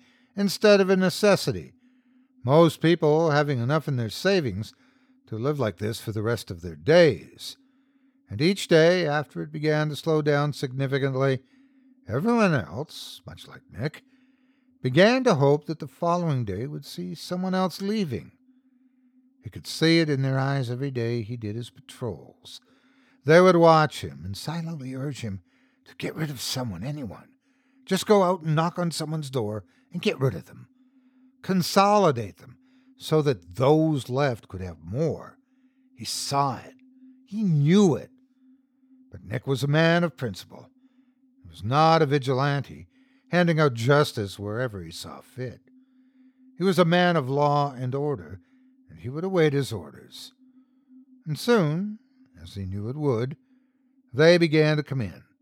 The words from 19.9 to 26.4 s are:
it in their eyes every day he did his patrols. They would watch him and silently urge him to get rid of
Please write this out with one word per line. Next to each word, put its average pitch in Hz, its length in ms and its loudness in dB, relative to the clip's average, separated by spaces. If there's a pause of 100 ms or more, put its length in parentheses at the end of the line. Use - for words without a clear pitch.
it 156 100 2
in 135 140 0
their 135 160 0
eyes 135 300 -2
every 131 220 -6
day 120 300 -4
he 113 160 -10
did 107 180 -8
his 117 140 -10
patrols. - 880 -14 (640)
They 156 160 6
would 185 160 8
watch 160 460 6
him 73 240 -14
and 98 100 -8
silently 160 580 -10
urge 131 280 -8
him 98 200 -8 (440)
to - 100 -20
get - 200 -8
rid 156 140 -6
of 127 120 -12